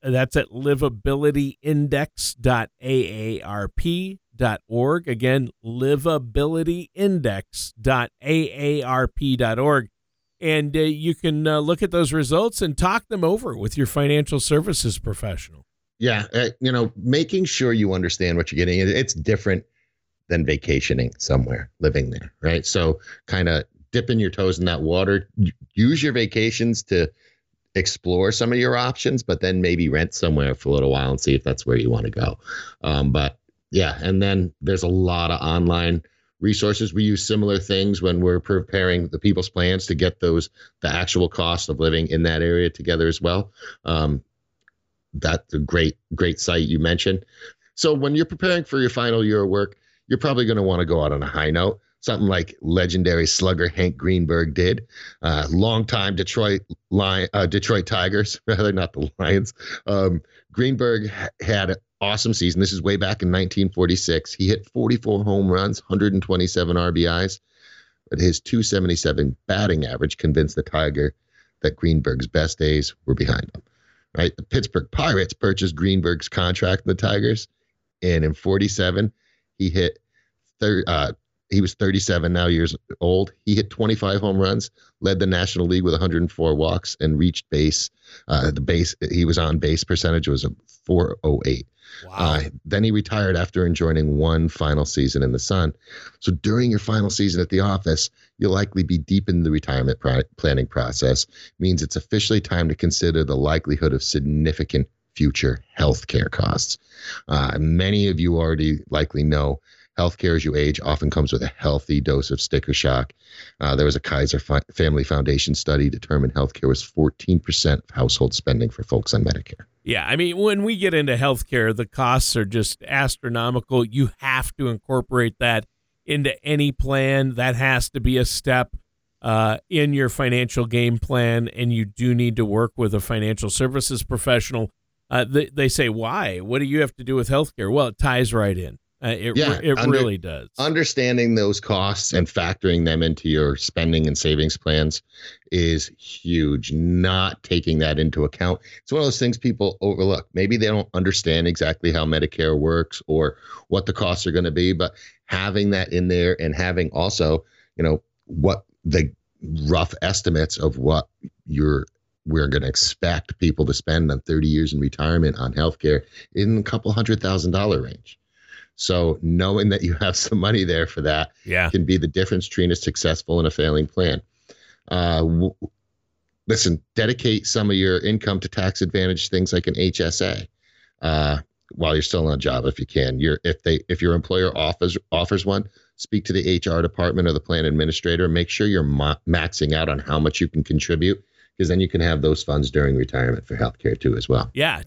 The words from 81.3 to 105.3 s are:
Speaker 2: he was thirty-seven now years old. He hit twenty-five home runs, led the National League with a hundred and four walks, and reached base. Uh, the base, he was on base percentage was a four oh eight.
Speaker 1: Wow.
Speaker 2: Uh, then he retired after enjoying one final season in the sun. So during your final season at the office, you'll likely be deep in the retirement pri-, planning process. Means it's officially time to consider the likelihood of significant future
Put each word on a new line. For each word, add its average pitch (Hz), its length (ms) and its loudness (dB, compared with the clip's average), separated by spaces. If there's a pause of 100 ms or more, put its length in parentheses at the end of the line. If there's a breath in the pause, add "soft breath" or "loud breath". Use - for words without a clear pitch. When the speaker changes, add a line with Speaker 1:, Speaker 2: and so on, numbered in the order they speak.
Speaker 2:
he 98 100 4
was 90 140 0
thirty-seven 92 580 0
now 87 140 2
years 85 280 2 (260)
old. 92 320 0 (140)
He 104 80 2
hit 101 160 0
twenty-five 107 500 -2
home 98 180 0
runs, 95 320 0 (300 soft breath)
led 95 200 0
the 98 60 2
National 90 400 0
League 90 180 2
with 85 100 2
a 80 40 0
hundred 85 240 0
and 85 80 -2
four 80 240 0
walks, 82 460 -2
and 76 180 2
reached 85 320 0
base. 76 400 0 (380 loud breath)
Uh, 71 220 2
the 71 100 -4
base, 85 340 0 (160)
he 87 140 2
was 82 140 2
on 80 200 0
base 78 260 0
percentage 82 440 0
was 71 160 -2
a - 60 -2 (340)
four 87 400 0
oh 73 220 2
eight. 62 200 -2 (400 loud breath)
Speaker 1:
Wow. 92 100 -18
Speaker 2:
Uh, 78 240 2 (240)
then 101 180 0
he 110 80 4
retired 104 460 0
after 90 280 0
enjoying 80 520 2
one 82 320 2
final 73 360 0
season 67 380 0
in 64 80 2
the 62 80 -2
sun. 82 340 0 (460 loud breath)
So - 140 -2
during 117 380 0
your 104 100 2
final 107 280 0
season 92 320 0
at 87 100 -2
the 95 100 2
office, 95 500 0 (280 soft breath)
you'll 98 140 2
likely 98 300 0
be 85 160 2
deep 98 300 0
in 85 160 2
the 78 80 2
retirement 67 480 0
pri-, 64 240 0 (120)
planning 65 300 0
process. 64 580 -2 (360 loud breath)
Means 87 220 0
it's 76 120 -6
officially 104 460 0
time 87 280 0
to 76 60 0
consider 82 480 0
the 67 140 0
likelihood 73 560 0
of 65 100 -2
significant 73 840 0 (260)
future 67 480 0 (160)